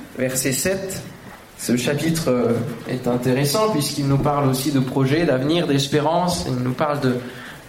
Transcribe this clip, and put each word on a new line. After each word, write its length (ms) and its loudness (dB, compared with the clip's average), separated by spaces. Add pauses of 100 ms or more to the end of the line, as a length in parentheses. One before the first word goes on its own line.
(180)
verset 340 0
sept, 500 -2 (560)
ce 200 0
chapitre, 520 0
euh, 240 2 (340)
est 200 -4
intéressant 640 2
puisqu'il 360 0
nous 100 4
parle 320 2
aussi 220 0
de 80 4
projets, 460 2
d'avenir, 400 2
d'espérance. 800 2
Il 160 -2
nous 100 0
parle 260 0
de, 160 2 (520)